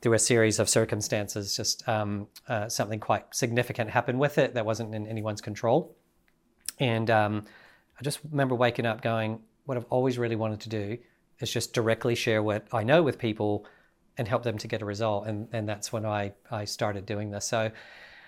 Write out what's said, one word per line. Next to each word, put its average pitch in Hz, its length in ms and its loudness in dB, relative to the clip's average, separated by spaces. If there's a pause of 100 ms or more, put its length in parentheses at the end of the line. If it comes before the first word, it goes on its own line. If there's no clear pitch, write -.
through 117 120 4
a 110 60 6
series 110 400 4
of 104 100 2
circumstances, 107 880 0
just, - 320 -4
um, 104 380 -2 (200)
uh, 110 220 -2
something 107 320 -4
quite - 340 -2
significant 120 540 0
happened 123 280 2
with 143 200 2
it 127 160 4
that 117 120 0
wasn't 110 300 -2
in 107 120 -6
anyone's 107 340 -4
control. 117 520 2 (840)
And, 113 300 2
um, 107 340 4 (560)
I - 40 -10
just 143 180 -4 (100)
remember 139 240 2
waking 120 300 2
up 110 160 -2
going, 113 400 0 (240)
"What 131 100 -4
I've 120 140 -4
always 127 280 2
really 117 200 0
wanted 107 240 -2
to 113 80 -14
do 107 280 -4 (440)
is 123 100 -4
just - 220 -4
directly 117 420 2
share 110 260 2
what 107 300 0
I 113 140 0
know 156 180 6
with 131 160 0
people 107 460 -2 (520)
and 117 100 -4
help 117 160 0
them 113 140 -2
to 117 120 -10
get 110 120 -2
a 104 40 -6
result." 104 420 -2
And, 110 240 -6
and 110 160 -4
that's 104 240 -6
when 110 140 -4
I, 104 260 -2 (180)
I 107 140 -6
started 104 420 -4
doing 104 260 -4
this. 101 140 -6
So 113 260 0 (560)